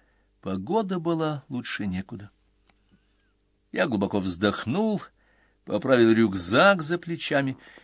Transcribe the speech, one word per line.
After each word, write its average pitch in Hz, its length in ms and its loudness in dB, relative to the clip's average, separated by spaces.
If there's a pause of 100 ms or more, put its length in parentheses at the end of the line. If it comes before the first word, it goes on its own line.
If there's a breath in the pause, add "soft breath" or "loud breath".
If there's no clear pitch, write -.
(420)
Погода 190 580 -4
была 160 500 -4
лучше 120 380 -8
некуда. 95 420 -8 (1400)
Я 190 160 -2
глубоко 101 320 -2
вздохнул, 104 840 -2 (640)
поправил 117 460 4
рюкзак 113 680 4
за 160 160 -4
плечами 143 600 -4 (260 loud breath)